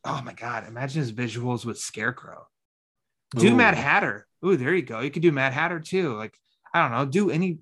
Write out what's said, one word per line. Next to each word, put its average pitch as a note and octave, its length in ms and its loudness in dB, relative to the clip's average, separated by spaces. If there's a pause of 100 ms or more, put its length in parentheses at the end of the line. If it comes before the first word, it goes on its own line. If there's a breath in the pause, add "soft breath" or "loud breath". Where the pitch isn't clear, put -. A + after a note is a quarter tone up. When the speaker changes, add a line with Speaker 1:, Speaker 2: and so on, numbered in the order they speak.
Speaker 1:
oh B2+ 220 -6
my A2+ 80 -14
God, A#2 340 -10
imagine C3+ 340 -6
his A#2 120 -4
visuals A#2+ 500 -4
with A2+ 160 -6
Scarecrow. - 680 -8 (880)
Do F#3 180 6
Speaker 2:
Ooh. - 20 4
Speaker 1:
Mad A3 200 6
Hatter. C#3 520 0 (160)
Ooh, F#3 140 4
there C3 160 0
you F3+ 80 2
go. A#2+ 180 -8
You C#3 120 -4
could E3 100 -4
do E3+ 100 6
Mad C3+ 220 2
Hatter E3 260 -2
too. D#3+ 360 -2
Like, G#2+ 200 -8 (380)
I E3+ 80 4
don't C3+ 100 4
know, C3 140 0
do F3+ 240 2
any, E3+ 320 0